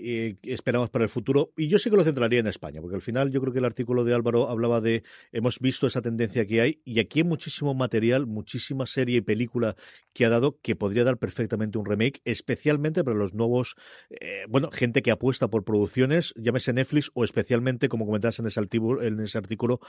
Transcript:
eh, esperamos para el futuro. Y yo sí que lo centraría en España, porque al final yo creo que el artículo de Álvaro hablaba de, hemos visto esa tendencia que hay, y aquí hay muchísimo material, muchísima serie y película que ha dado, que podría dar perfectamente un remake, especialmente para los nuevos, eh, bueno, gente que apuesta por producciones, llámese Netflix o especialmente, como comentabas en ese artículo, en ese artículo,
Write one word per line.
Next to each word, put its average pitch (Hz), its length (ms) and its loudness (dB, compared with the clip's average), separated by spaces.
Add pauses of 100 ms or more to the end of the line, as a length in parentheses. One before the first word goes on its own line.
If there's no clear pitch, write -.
eh, 113 380 -4
esperamos 120 480 -2
para 117 120 0
el 107 60 0
futuro. 135 480 0
Y 156 120 -2
yo 196 100 4
sí 240 100 -2
que 208 80 6
lo 180 60 6
centraría 123 360 2
en 113 60 2
España, 78 360 -6
porque 87 140 -8
al 92 60 -6
final 131 300 -2
yo 131 100 0
creo 131 100 -2
que 123 60 -4
el 127 80 2
artículo 120 380 0
de 120 100 2
Álvaro 117 340 4
hablaba 117 320 2
de, 113 220 2 (300)
hemos 120 280 -2
visto 131 280 0
esa 120 160 -2
tendencia 117 420 0
que 113 160 2
hay, 147 240 0
y 113 140 0
aquí 143 220 2
hay 170 40 2
muchísimo 143 480 -2
material, 123 540 2
muchísima 117 580 -6
serie 120 320 0
y 113 40 4
película 110 540 0 (380)
que 120 120 4
ha 113 40 6
dado, 120 320 2
que 226 140 -2
podría 107 280 0
dar 123 140 2
perfectamente 107 640 -4
un 98 80 -6
remake, 107 380 0
especialmente 147 800 -2
para 117 140 0
los 101 160 -2
nuevos, 120 420 0 (360)
eh, 95 360 -12
bueno, 139 240 0
gente 120 300 0
que 117 80 2
apuesta 123 380 0
por 104 160 -2
producciones, 127 760 2
llámese 120 360 0
Netflix 135 420 0
o 120 80 0
especialmente, 120 640 0
como 113 160 -2
comentabas 110 340 0
en 113 60 -4
ese 107 140 -4
artículo, 113 420 0
en 110 180 -2
ese 110 200 -6
artículo, 113 500 -2